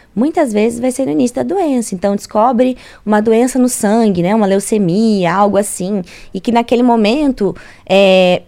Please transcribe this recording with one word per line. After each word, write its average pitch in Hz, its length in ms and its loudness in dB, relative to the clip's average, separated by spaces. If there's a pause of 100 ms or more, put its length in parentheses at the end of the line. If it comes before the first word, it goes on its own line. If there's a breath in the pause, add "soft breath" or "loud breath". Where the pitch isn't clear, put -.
(140 loud breath)
muitas 285 380 0
vezes 233 300 -2
vai 254 100 -2
ser 269 140 -4
no 285 80 -2
início 254 240 -2
da 254 60 -2
doença. 262 520 -2
Então, 202 180 -2
descobre 247 600 0 (300 loud breath)
uma 214 160 0
doença 233 360 2
no 247 120 2
sangue, 214 520 0
né? 185 140 0
Uma 214 100 2
leucemia, 196 880 0
algo 202 220 0
assim. 196 460 -4 (320 loud breath)
E 190 80 -8
que 233 100 -4
naquele 233 320 2
momento, 233 720 0 (340 loud breath)
é, 185 580 4